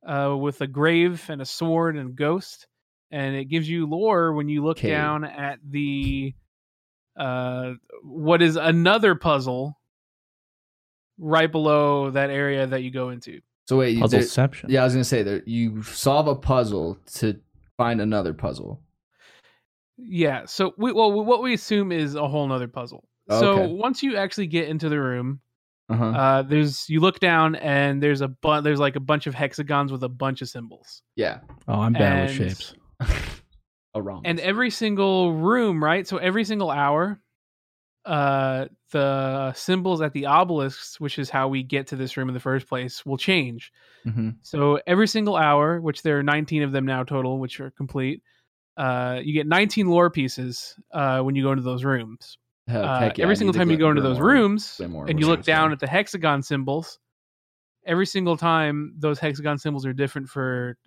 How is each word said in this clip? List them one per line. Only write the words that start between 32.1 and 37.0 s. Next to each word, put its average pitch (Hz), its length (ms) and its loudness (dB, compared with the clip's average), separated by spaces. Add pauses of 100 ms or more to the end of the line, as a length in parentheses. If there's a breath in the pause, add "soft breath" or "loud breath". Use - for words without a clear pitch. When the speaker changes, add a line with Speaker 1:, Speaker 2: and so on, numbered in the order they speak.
Speaker 3:
with 135 100 -4
Speaker 1:
And 92 100 -2
Speaker 3:
shapes. - 240 -12 (260)
Speaker 2:
<laughs> - 420 -4 (520)
A 107 80 -4
rhombus. 98 260 -8
Speaker 1:
And 170 120 -2
every 208 300 0
single 190 640 0
room, 190 500 2
right? 180 220 2
So 196 100 -6
every 185 280 0
single 196 260 -2
hour, 147 500 0 (840)